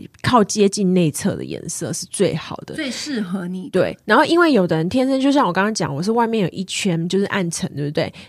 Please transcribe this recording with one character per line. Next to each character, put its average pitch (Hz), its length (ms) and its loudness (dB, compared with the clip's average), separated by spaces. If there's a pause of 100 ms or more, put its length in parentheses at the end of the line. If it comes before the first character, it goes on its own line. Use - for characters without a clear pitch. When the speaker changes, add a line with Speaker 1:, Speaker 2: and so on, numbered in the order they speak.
(220)
Speaker 1:
靠 233 220 4
接 202 260 4
近 190 240 2
内 175 160 4
侧 143 260 -2
的 67 80 -8
颜 67 240 -10
色 160 240 -8
是 - 160 -8
最 - 280 0
好 - 200 -8 (100)
的。 - 100 -12
Speaker 2:
最 285 160 -6
适 277 280 -6
合 180 280 -6
你 185 160 -8
的。 - 180 0
Speaker 1:
对， 90 240 -2
然 214 120 4
后 302 60 6
因 339 160 2
为 339 120 6
有 190 160 4
的 170 100 0
人 160 100 0
天 254 200 0
生， 269 120 0
就 277 120 4
像 269 160 4
我 175 40 0
刚 185 120 2
刚 214 100 0
讲， 175 200 -4
我 139 100 -4
是 208 80 -2
外 233 160 2
面 226 160 0
有 170 60 0
一 - 160 -6
圈 170 440 -2
就 190 80 2
是 196 80 2
暗 190 240 -2
沉， - 260 -6
对 143 100 -4
不 147 60 -4
对？ 156 220 -2 (160)